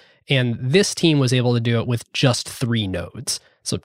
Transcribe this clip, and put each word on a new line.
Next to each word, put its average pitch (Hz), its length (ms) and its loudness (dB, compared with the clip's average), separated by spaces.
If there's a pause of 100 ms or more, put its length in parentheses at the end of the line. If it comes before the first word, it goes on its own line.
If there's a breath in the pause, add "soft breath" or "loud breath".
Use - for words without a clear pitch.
(300 soft breath)
And 123 320 0
this 156 320 2
team 160 240 2
was 127 160 2
able 123 220 2
to 117 40 2
do 117 200 0
it - 80 -4
with 120 260 -4
just - 340 0
three 113 400 -2
nodes. 90 520 -8 (240 soft breath)
So - 220 -6